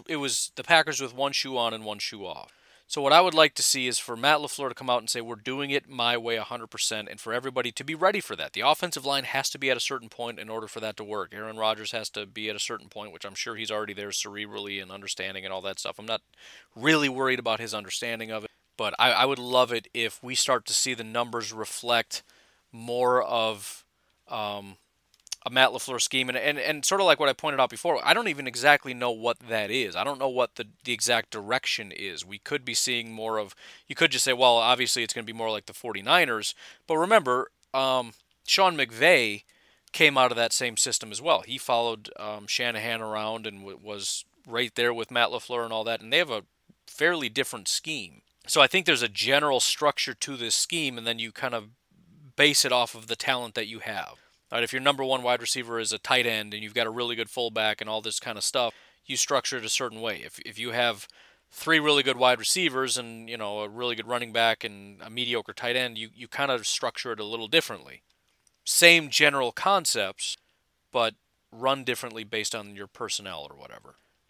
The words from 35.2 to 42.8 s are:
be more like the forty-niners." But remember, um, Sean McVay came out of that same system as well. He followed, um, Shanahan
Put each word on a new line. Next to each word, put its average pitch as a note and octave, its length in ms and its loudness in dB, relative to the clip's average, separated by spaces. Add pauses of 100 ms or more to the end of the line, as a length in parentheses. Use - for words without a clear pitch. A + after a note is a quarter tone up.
be G#2+ 80 -10
more A2+ 180 -4
like G#2 160 -6
the - 80 -16
forty-niners." A#2 840 0 (320)
But E3 100 0
remember, D3 540 4 (220)
um, C3 380 0 (340)
Sean F#3 300 4
McVay A#2+ 680 4 (500)
came D3 240 6
out B2+ 140 6
of A#2 40 -4
that A#2 160 2
same A#2+ 240 -2
system A2+ 340 -2
as G#2 120 -10
well. D3 180 2
He A2+ 180 -10
followed, A#2 520 -2 (100)
um, G#2+ 260 -10
Shanahan A2+ 560 -2